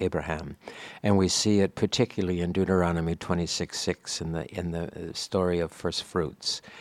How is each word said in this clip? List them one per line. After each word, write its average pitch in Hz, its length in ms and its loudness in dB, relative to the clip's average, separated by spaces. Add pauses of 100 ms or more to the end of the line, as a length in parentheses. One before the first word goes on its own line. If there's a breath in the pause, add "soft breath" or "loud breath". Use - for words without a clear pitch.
Abraham. 78 560 -2 (460 loud breath)
And 101 140 6
we 95 120 6
see 104 320 4
it 98 140 2
particularly 95 640 0
in 87 120 0
Deuteronomy 85 600 2
twenty-six 85 680 -2
six - 400 -4
in 80 120 -4
the, 82 220 -4
in 87 180 -4
the, 85 160 -4
uh, 82 260 -10
story 90 460 0
of 82 120 -2
first - 300 -4
fruits, - 580 -4 (200 loud breath)